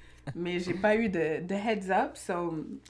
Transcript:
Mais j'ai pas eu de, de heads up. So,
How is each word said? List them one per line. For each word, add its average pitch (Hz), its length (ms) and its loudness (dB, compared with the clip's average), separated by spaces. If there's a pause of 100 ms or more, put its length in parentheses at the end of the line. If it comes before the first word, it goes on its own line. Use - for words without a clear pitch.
(360)
Mais 175 240 -2
j'ai 180 140 0
pas 208 200 4
eu 226 140 4
de, 165 360 0
de 185 100 -2
heads 202 360 0
up. 226 260 2
So, 175 380 -2 (340)